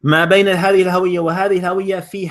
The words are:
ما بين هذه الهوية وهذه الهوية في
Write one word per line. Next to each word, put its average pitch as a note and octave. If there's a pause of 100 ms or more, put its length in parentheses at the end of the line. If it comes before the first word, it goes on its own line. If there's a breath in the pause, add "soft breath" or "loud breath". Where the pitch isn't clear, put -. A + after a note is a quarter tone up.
ما D#3
بين G3
هذه F#3+
الهوية F3+
وهذه F#3
الهوية F#3
في F3+